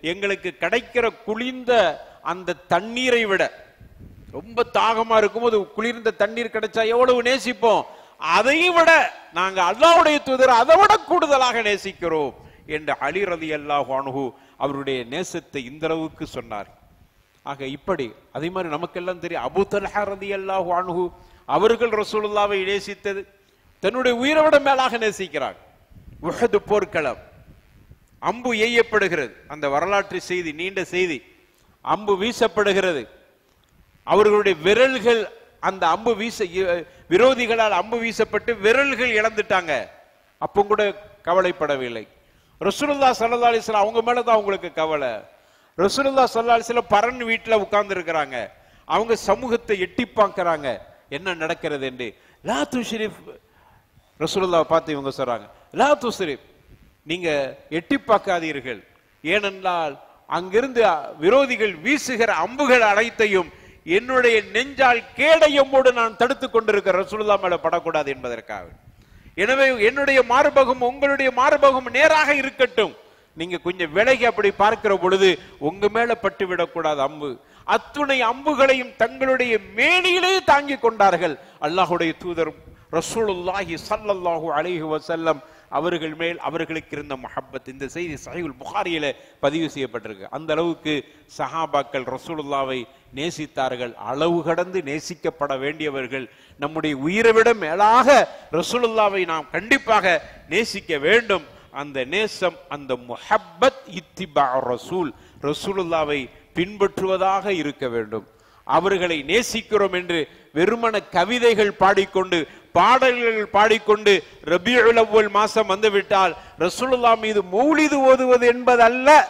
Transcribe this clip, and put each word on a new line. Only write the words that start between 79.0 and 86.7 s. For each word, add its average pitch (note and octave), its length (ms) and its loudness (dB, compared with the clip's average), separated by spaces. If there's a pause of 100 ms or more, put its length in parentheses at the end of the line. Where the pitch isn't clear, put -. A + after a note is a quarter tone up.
தங்களுடைய B3+ 560 0 (180)
மேனியிலே F4+ 580 2 (160)
தாங்கி C#4+ 260 2
கொண்டார்கள் F#3+ 580 0 (320)
அல்லாஹ்வுடைய E3+ 460 0 (100)
தூதர் E3 280 -4 (480)
ரசூலுல்லாஹி F#3 760 -4 (140)
ஸல்லல்லாஹு F#3 580 -4 (100)
அலைஹி D#3+ 380 -4
வஸல்லம் E3 460 -4 (380)
அவர்கள் D#3+ 360 -4
மேல் E3+ 240 -6
அவர்களுக்கு D#3+ 580 -8